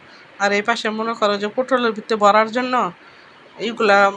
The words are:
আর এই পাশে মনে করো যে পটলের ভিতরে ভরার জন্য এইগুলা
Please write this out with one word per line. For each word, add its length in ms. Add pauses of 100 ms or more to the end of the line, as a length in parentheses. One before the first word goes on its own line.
(400)
আর 120
এই 120
পাশে 260
মনে 240
করো 240
যে 120
পটলের 440
ভিতরে 220
ভরার 360
জন্য 220 (840)
এইগুলা 400 (200)